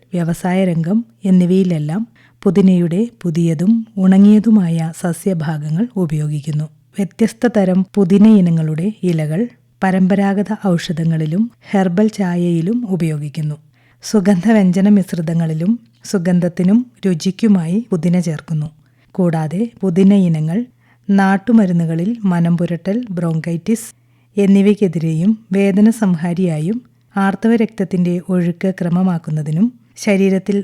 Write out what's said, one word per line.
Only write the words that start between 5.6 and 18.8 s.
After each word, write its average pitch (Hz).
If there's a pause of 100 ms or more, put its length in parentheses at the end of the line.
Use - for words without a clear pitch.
ഉപയോഗിക്കുന്നു. 151 (340)
വ്യത്യസ്ത 214 (100)
തരം 185 (100)
പുതിന 202
ഇനങ്ങളുടെ 170 (100)
ഇലകൾ 165 (360)
പരമ്പരാഗത 196
ഔഷധങ്ങളിലും 165 (200)
ഹെർബൽ 190
ചായയിലും 175
ഉപയോഗിക്കുന്നു. 151 (480)
സുഗന്ധവ്യഞ്ജന 196
മിശ്രിതങ്ങളിലും 170 (260)
സുഗന്ധത്തിനും 180 (140)
രുചിക്കുമായി 190
പുതിന 175
ചേർക്കുന്നു. 156 (400)